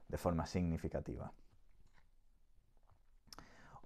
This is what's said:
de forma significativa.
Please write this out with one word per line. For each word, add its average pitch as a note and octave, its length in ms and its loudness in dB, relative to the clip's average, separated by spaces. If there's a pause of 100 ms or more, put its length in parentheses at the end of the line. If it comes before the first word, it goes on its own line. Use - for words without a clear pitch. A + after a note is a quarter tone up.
de D2 120 -2
forma E2 280 4
significativa. - 840 2 (2500)